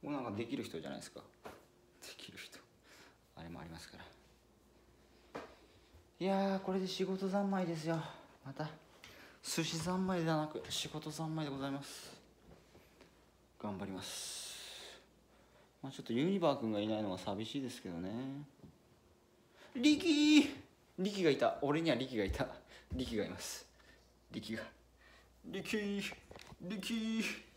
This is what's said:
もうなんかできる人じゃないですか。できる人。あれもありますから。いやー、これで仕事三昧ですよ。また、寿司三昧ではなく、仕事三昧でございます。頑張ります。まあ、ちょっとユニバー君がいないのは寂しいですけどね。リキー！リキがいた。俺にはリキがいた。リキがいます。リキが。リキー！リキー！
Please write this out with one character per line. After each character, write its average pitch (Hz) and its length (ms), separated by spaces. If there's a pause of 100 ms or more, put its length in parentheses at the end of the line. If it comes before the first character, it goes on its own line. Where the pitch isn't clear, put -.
も - 0
う - 40 (100)
な 120 40
ん 107 40
か 101 40
で 117 100
き 123 120
る 117 60
人 85 160
じ 76 80
ゃ - 20
な 67 60
い - 40
で - 60
す - 60
か。 - 100
で - 60 (880)
き - 140
る - 80
人。 - 180 (800)
あ - 80
れ 165 60
も - 100
あ - 40
り - 60
ま - 100
す - 120
か - 80 (1400)
ら。 - 60 (800)
い 170 60
や 196 320
ー、 - 40
こ 190 120
れ 190 60
で 190 80
仕 190 160
事 190 260
三 196 220
昧 185 160
で 165 100
す 156 100
よ。 165 140 (420)
ま 139 100
た、 156 140 (760)
寿 - 200
司 160 140
三 180 300
昧 180 160
で 165 80
は 156 60
な 151 100
く、 - 220
仕 - 200
事 156 220
三 156 240
昧 156 100
で 139 60
ご 135 80
ざ 139 80
い 139 40
ま 139 120
す。 - 280 (1500)
頑 104 160
張 98 80
り 95 60
ま 92 100
す。 - 560 (1300)
ま 139 60
あ、 - 20
ち - 80
ょ - 40
っ - 40
と 117 60
ユ 131 140
ニ 196 120
バ 151 160
ー 139 40
君 113 120
が 104 80
い 104 80
な 107 100
い 107 60
の 101 80
は 90 80
寂 104 260
し 143 140
い - 20
で 127 80
す - 140
け 98 60
ど 85 100
ね。 131 480 (1300)
リ 285 240
キ 302 400
ー！ - 100 (480)
リ 190 140
キ 196 120
が 160 60
い 135 80
た。 - 240
俺 143 200
に 165 100
は 123 40
リ 131 120
キ 127 100
が 104 60
い 95 80
た。 - 160 (460)
リ 127 120
キ 117 120
が 98 80
い - 40
ま 95 100
す。 - 280 (640)
リ 110 100
キ 113 140
が。 110 80 (800)
リ 185 160
キ - 160
ー！ 202 240 (600)
リ 190 180
キ 208 140
ー！ 220 280 (360)